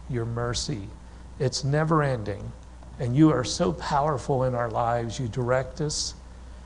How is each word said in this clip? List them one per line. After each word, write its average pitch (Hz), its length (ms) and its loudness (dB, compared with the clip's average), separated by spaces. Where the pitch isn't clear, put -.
your 117 160 0
mercy. 117 640 -4
It's 131 240 0
never 151 400 4
ending, 110 480 -2
and 123 160 0
you 156 160 8
are 123 140 4
so 180 260 2
powerful 143 720 2
in 127 120 2
our 120 140 0
lives. 117 500 0
You 127 80 0
direct 127 540 0
us, - 340 -2